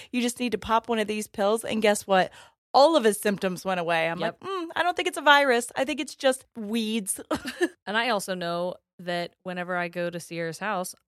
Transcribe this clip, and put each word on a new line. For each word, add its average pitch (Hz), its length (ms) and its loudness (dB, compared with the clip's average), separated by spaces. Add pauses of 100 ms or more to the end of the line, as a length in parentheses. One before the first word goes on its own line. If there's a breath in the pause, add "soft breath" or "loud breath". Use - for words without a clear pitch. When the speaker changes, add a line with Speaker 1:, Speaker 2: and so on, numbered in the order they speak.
(100)
Speaker 1:
you 247 100 -2
just 240 200 -2
need 247 120 -2
to 220 60 -2
pop 226 300 0
one 233 100 0
of 208 80 0
these 214 220 -4
pills." 214 360 0
And 220 160 -4
guess 214 280 2
what? 185 240 4 (420 loud breath)
All 311 220 8
of 247 80 4
his 208 160 4
symptoms 190 440 -2
went 190 140 -2
away. 165 300 0
I'm 170 100 -4
Speaker 2:
Yep. 170 240 -4
Speaker 1:
like, 359 80 -8
"Mm, 370 240 -6
I - 80 0
don't 349 140 0
think 359 100 -2
it's 349 120 -6
a - 40 -8
virus. 285 540 4
I 269 80 0
think 277 160 -4
it's - 160 -10
just 262 280 0 (120)
weeds." 220 640 -4 (100)
<laughs> - 560 -6
Speaker 2:
And 202 100 -2
I 233 140 0
also 196 240 -2
know 175 400 -4 (260)
that 175 420 -6
whenever 180 340 -6
I 175 120 -2
go 175 220 -4
to 170 100 -8
Sierra's 165 400 -8
house, 190 340 -6 (140)